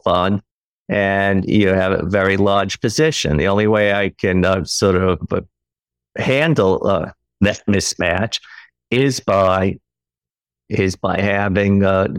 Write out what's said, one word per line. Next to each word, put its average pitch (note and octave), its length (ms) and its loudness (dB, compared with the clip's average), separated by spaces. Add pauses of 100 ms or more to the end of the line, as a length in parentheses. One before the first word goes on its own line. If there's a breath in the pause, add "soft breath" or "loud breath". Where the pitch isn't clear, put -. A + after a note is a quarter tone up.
fund, F#2 360 0 (460)
and G2 640 0
you G2+ 200 4
have F#2+ 240 2
a E2+ 120 -2
very G2 320 0
large G2 420 0
position. A#2+ 580 -2
The D2+ 100 0
only G#2 180 0
way G#2 280 2
I G2+ 160 -2
can, F#2 360 -2
uh, F#2+ 200 0
sort G2 300 0
of, F#2 240 0 (120)
uh, F#2 100 -2 (720)
handle, C3 720 0
uh, F2+ 240 -2 (300)
that G#2 240 0
mismatch F#2 760 -2 (520 loud breath)
is C3 280 0
by, F#2+ 600 0 (880)
is F#2+ 260 -2
by F#2 240 -4
having, G2+ 640 0
uh, F#2+ 240 2 (120)